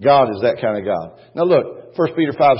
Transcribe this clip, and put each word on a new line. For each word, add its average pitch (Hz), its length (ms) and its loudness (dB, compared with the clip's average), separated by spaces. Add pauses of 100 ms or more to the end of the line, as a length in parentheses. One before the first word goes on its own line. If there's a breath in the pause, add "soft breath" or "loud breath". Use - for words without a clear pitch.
God 135 260 4
is 101 120 -8
that 101 200 0
kind 107 160 -2
of 98 80 -8
God. 85 340 -6 (160 loud breath)
Now 170 80 -2
look, - 520 -2
First 160 200 -2
Peter 151 220 -2
five 139 220 4